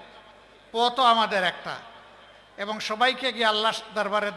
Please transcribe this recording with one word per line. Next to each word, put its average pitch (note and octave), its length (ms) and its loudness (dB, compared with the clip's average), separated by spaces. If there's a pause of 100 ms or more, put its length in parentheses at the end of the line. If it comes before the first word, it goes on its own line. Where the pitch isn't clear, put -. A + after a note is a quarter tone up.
(720)
পথও A#3+ 300 2 (100)
আমাদের G#3 380 2
একটা, D3+ 240 -10 (840)
এবং G#3 180 -6 (140)
সবাইকে B3 460 0
গিয়ে A3 180 2
আল্লাহর G#3+ 240 0 (200)
দরবারে G#3 400 0